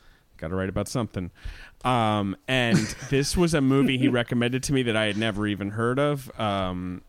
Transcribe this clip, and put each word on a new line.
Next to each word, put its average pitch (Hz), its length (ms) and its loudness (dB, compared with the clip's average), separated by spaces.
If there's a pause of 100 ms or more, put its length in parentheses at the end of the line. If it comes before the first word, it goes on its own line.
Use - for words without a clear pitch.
(380)
gotta 80 180 -6
write 95 140 -2
about 101 180 -2
something. 101 420 -4 (560)
Um, 107 500 2 (120)
and 123 300 2
<laughs> - 320 -4
this 139 280 0
was 170 160 2
a 156 80 4
movie 135 380 4
he 131 80 4
recommended 123 560 0
to 143 100 -2
me 131 100 4
that 113 120 0
I 110 100 2
had 104 120 0
never 107 300 0
even 101 240 -2
heard 117 280 0
of. 143 400 0
Um, 92 680 -2